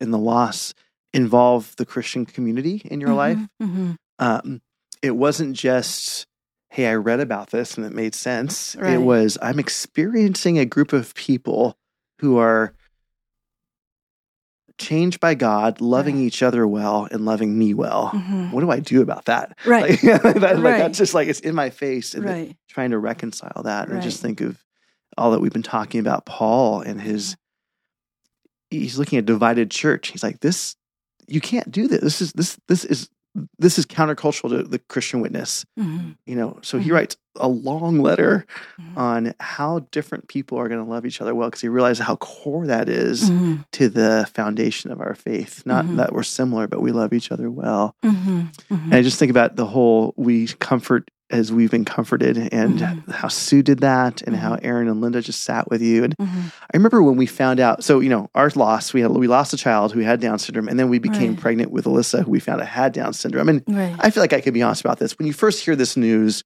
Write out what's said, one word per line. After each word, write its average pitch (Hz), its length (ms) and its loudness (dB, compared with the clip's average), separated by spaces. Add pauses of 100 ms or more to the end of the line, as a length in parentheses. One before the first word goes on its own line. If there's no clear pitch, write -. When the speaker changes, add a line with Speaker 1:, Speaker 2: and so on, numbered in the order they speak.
Speaker 1:
and 117 120 -4
the 110 40 0
loss 117 560 0 (400)
involve 123 640 4
the 117 80 -4
Christian 123 400 -6
community 131 580 -4
in - 160 -10
your 143 120 -2
Speaker 2:
Mm-hmm, - 60 2
Speaker 1:
life. 143 200 0 (240)
Speaker 2:
mm-hmm. 185 300 -4 (280)
Speaker 1:
Um, 123 420 -4 (420)
it 139 120 0
wasn't 139 400 0
just, - 720 -2 (440)
"Hey, 123 180 -2
I 113 80 0
read 113 240 0
about 113 320 -6
this 117 260 -6
and 110 80 -6
it - 80 -10
made 110 220 -6
sense." - 600 -6
It - 60 -12
Speaker 2:
Right. 185 160 2
Speaker 1:
was, 117 440 4
"I'm 131 180 -4
experiencing 185 1000 0
a 135 80 4
group 143 260 0
of 127 220 -2
people 120 640 0 (420)
who 131 180 4
are 113 360 4 (2000)
changed 170 400 -2
by 165 160 4
God, 110 460 0
loving 135 360 0
Speaker 2:
Right. 135 60 0
Speaker 1:
each 117 200 -2
other 120 240 2
well, 104 440 -2
and 107 140 -4
loving 107 320 0
me 107 160 2
well. - 400 -2
Speaker 2:
Mm-hmm. 185 380 -4
Speaker 1:
What - 100 -2
do 170 100 2
I 127 80 0
do 131 220 2
about - 240 -2
that?" - 300 -2 (100)
Speaker 2:
Right. 214 340 4
Speaker 1:
<laughs> - 40 0
Like, 226 200 8
that, 233 100 6 (220)
like, - 80 0
Speaker 2:
Right. 247 160 6
Speaker 1:
that's 165 180 0
just, 202 160 2
like, 151 140 2
it's 151 120 -4
in 160 160 -4
my 143 140 -2
face, 131 460 -6
and 202 100 -6
Speaker 2:
Right. 170 300 -8 (120)
Speaker 1:
trying 127 240 -6
to 113 80 0
reconcile 113 640 -8
that. 104 240 -6
And 95 100 -6
I 180 40 -6
just - 220 -8
Speaker 2:
Right. - 120 -6
Speaker 1:
think - 60 -10
of - 220 -8 (540)
all 120 140 2
that 110 100 2
we've 104 120 -2
been 113 100 -4
talking 110 360 -4
about 123 260 -2
Paul 110 560 0
and 101 200 -10
his, 104 340 -6 (1300)
he's 131 300 -4
looking 147 180 0
at 110 80 0
divided 117 460 2
church. - 380 -2
He's - 140 -12
like, - 180 -6
"This, - 340 -4 (520)
you 156 140 -4
can't - 300 -4
do 220 160 0
this. - 140 2
This - 200 0
is, 170 120 -4
this, - 240 -4 (100)
this 180 180 2
is, - 240 -4 (500)
this 175 200 4
is 151 60 0
countercultural 151 640 -2
to 123 140 -2
the 123 160 -6
Christian - 420 -6
witness." - 440 -6 (140)
Speaker 2:
Mm-hmm. 170 320 -6 (140)
Speaker 1:
You 127 100 -8
know, 120 260 -6
so - 160 -6
he 196 80 -2
Speaker 2:
Mm-hmm. 165 80 0
Speaker 1:
writes - 240 0 (220)
a 131 80 0
long 147 520 0
letter 170 460 2 (360)
Speaker 2:
Mm-hmm. 170 160 -16
Speaker 1:
on 117 420 -2
how 160 400 -4 (120)
different - 360 -8
people 135 300 -8
are 120 100 -4
gonna 113 180 -6
love 117 200 -8
each 123 160 -10
other 110 140 -4
well, 117 160 -2
'cause - 100 -14
he 117 60 -4
realizes 123 380 2
how 120 120 -2
core 156 500 -8
that 117 220 0
is 120 400 0
Speaker 2:
Mm-hmm. 175 260 2 (180)
Speaker 1:
to 123 160 4
the 110 440 2
foundation 110 580 -4
of - 100 -12
our - 140 -6
faith. - 500 -8
Not 127 200 0
Speaker 2:
Mm-hmm. 170 120 -4
Speaker 1:
that - 160 0
we're 120 100 -2
similar, 117 440 -2
but - 140 -4
we 123 100 0
love 117 220 0
each 117 180 -2
other 120 180 -6
well. 113 540 -2
Speaker 2:
Mm-hmm. 190 360 0
Mm-hmm. 170 340 -8 (120)
Speaker 1:
And 160 100 2
I 127 60 8
just 127 180 2
think 131 120 4
about 120 240 2
the 120 120 -2
whole, 113 500 4
we 117 300 2 (120)
comfort - 500 0 (200)
as 110 220 0
we've 113 180 4
been 117 160 2
comforted, 123 520 0 (160)
and 110 260 2
Speaker 2:
Mm-hmm. - 320 -4
Speaker 1:
how - 160 -8
Sue - 340 2
did 135 200 4
that, 127 400 2
and 120 140 -4
how 110 200 -2
Speaker 2:
Mm-hmm. 117 100 -8
Speaker 1:
Aaron 120 220 0
and 110 140 0
Linda 120 200 -2
just - 220 -8
sat - 260 -4
with 117 120 -2
you. 117 240 4
And 151 120 -2
Speaker 2:
Mm-hmm. 185 220 -4 (340)
Speaker 1:
I - 40 4
remember 220 260 6
when 135 140 6
we 131 80 4
found 131 340 0
out, 120 240 2
so, - 160 6
you 139 100 2
know, 113 240 0
our 139 220 4
loss, 110 380 2
we 127 80 2
had, 117 100 2
we 127 160 2
lost 131 260 2
a 139 40 -6
child 107 340 2
who 117 80 -2
had 113 220 2
Down 113 180 -2
syndrome, 110 300 -4
and 127 100 0
then 127 100 2
we 123 100 2
became 123 340 0
Speaker 2:
Right. - 80 -6
Speaker 1:
pregnant 117 300 0
with - 140 -4
Alyssa, 123 380 0
who - 80 -2
we - 80 2
found - 220 -4
out - 60 -8
had 127 260 -2
Down - 200 -6
syndrome. 139 360 -2
And 147 180 2
Speaker 2:
Right. 196 320 -2
Speaker 1:
I 214 100 6
feel 214 140 2
like 160 100 2
I 135 80 2
could 131 120 0
be 117 100 2
honest 117 220 0
about 135 140 0
this. - 200 -4
When 160 80 -2
you 147 60 -4
first 208 320 0
hear 160 100 2
this 127 220 0
news 110 480 2